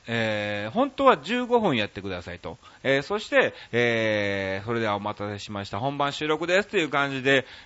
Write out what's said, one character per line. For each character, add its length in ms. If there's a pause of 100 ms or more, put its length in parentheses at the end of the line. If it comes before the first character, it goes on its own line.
え 640
ー、 40
本 180
当 140
は 140
十 260
五 160
分 160
や 100
っ 20
て 140
く 60
だ 140
さ 120
い 40
と。 200 (240)
え 180
ー、 20
そ 160
し 100
て、 260 (180)
え 880
ー、 40
そ 60
れ 80
で 60
は 100
お 40
待 180
た 120
せ 80
し 140
ま 120
し 60
た。 80
本 200
番 140
収 140
録 200
で 160
す 60
っ 20
て 80
い 60
う 40
感 240
じ 100
で、 240 (200)